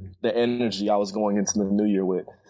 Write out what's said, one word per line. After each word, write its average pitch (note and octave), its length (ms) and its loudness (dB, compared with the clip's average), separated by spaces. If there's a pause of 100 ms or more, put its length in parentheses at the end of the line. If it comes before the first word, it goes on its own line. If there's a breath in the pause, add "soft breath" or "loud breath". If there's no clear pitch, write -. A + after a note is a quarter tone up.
(240)
the A2+ 120 0
energy A#2 540 0
I G#2 60 2
was G2+ 160 0
going G#2 260 0
into G2+ 220 -2
the G2+ 60 0
new G2+ 200 2
year G2 180 2
with. F#2 220 -2 (240 loud breath)